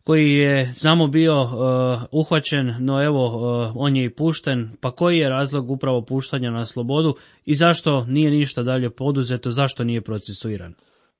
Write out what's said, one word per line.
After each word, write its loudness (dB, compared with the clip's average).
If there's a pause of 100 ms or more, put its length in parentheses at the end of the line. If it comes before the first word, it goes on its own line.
koji 4
je, 4
znamo, 2
bio, 4
e, 2 (640)
uhvaćen, 0
no 0
evo, 2
e, -2
on 0
je 2
i -4
pušten. -2 (100)
Pa -4
koji 2
je 2
razlog -2
upravo -2
puštanja -4
na -4
slobodu 0 (300)
i 0
zašto 2
nije 2
ništa 0
dalje -2
poduzeto, -2
zašto -2
nije -2
procesuiran? -8 (440)